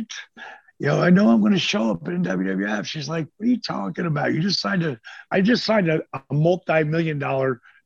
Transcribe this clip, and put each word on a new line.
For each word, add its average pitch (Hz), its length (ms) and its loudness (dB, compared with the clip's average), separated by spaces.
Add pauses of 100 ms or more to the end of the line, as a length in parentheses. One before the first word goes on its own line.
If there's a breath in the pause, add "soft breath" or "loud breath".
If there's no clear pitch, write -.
(800 loud breath)
"You 139 60 -2
know, 151 160 2
I 170 80 4
know 196 200 6
I'm 226 120 4
gonna 208 160 4
show 202 320 -2
up 101 160 -4
in 175 160 -2
W 95 280 -2
W 95 180 -2
F." 104 180 -4
She's 143 220 -10
like, 160 180 -4 (100)
"What 214 100 -4
are 240 40 2
you 240 100 2
talking 190 460 -6
about? 147 260 -2
You 135 80 -2
just 190 200 0
signed 196 240 0
a, 139 140 -4 (320 loud breath)
I 185 100 2
just 202 240 2
signed 208 260 2
a, 160 120 0 (100)
a 139 100 -10 (100)
multi-million 160 840 2
dollar 135 420 -2 (260 soft breath)